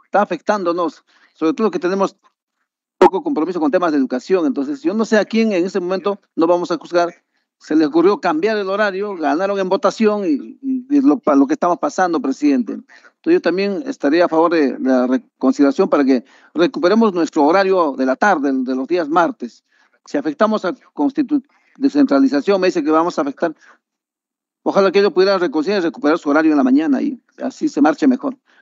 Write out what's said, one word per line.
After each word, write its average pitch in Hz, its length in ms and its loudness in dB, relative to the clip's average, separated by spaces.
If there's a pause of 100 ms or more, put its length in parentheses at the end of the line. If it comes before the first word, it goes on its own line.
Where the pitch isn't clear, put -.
está 196 160 0
afectándonos, 180 840 -4 (300)
sobre 160 180 0
todo 220 180 0
que 170 80 -6
tenemos 190 380 -2 (800)
poco 185 260 4
compromiso 160 380 -4
con 151 100 0
temas 175 220 0
de 147 60 0
educación, 135 480 -2
entonces 139 360 -6
yo 175 120 -2
no 220 100 -2
sé 220 140 0
a 190 80 0
quién 220 260 0
en 180 140 0
este 196 140 -4
momento 190 380 -4 (160)
no 160 120 0
vamos 175 240 0
a 165 80 -2
juzgar, 170 340 -2 (460)
se - 160 -6
les 156 140 2
ocurrió 170 320 2
cambiar 190 380 -2
el 196 100 -6
horario, 202 480 -4
ganaron 170 420 -2
en 190 120 -2
votación 208 560 0
y, 117 360 -6
y 131 320 -6
es 139 100 4
lo, 147 140 4
pa-, 147 180 0
lo 139 100 4
que 147 80 -4
estamos 175 240 -2
pasando, 170 420 -2
presidente. 135 540 -2
Entonces - 580 -8
yo 180 80 4
también 185 460 -2
estaría 147 400 0
a - 20 -6
favor 165 240 2
de 147 260 0
la 127 280 0
reconsideración 135 840 0
para 147 160 2
que 131 180 2 (300)
recuperemos 175 640 2
nuestro 160 300 0
horario 180 520 2
de 131 80 -2
la 131 100 0
tarde, 147 380 0
de 131 240 -2
los 131 100 -6
días 165 220 -2
martes. 147 560 -2 (400)
Si - 140 -6
afectamos 196 480 -2
a 175 80 -4
constitu-, 143 680 -4 (360)
descentralización, 139 840 2
me 185 80 2
dice 165 160 -2
que 151 60 -2
vamos 165 280 0
a 165 40 -2
afectar. 147 340 -6 (1040)
Ojalá 185 300 2
que 190 60 2
ellos 196 160 2
pudieran 190 260 2
reconsiderar 170 420 -2
y 165 40 -2
recuperar 151 320 -2
su - 100 -6
horario 156 220 2
en 151 80 2
la 135 60 2
mañana 135 360 2
y - 180 -6 (240)
así 135 280 -6
se 156 100 -6
marche - 260 2
mejor. 127 300 0 (260)